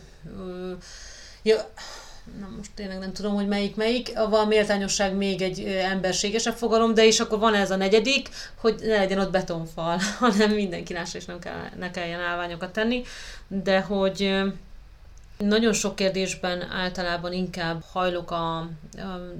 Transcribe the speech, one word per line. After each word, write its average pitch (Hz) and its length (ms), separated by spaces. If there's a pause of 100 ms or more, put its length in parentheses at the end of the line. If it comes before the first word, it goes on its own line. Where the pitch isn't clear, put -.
(380)
ö, 185 340 (680)
ja, - 140 (840)
na 196 160
most 208 180
tényleg 190 240
nem 190 140
tudom, 208 220
hogy 202 140
melyik, 202 280
melyik. 240 400
A 214 280
méltányosság 202 720
még 196 280
egy, 185 180
ö, 202 180
emberségesebb 190 760
fogalom, 226 400
de 220 120
és 220 140
akkor 220 180
van 214 160
ez 196 160
a 190 60
negyedik, 220 520 (260)
hogy 220 260
ne 220 160
legyen 190 220
ott 190 120
betonfal, 170 680 (120)
<laughs> - 80
hanem 214 320
mindenki 185 420
lássa, 180 260
és 175 60
nem 175 140
kell, - 300 (100)
ne 180 120
kelljen 175 300
állványokat 175 520
tenni, 233 300 (460)
de 190 320
hogy, 190 420
ö, 196 260 (920)
nagyon 214 340
sok 202 240
kérdésben 185 760
általában 180 600
inkább 175 500 (100)
hajlok 180 380
a, 165 280
a 165 100 (720)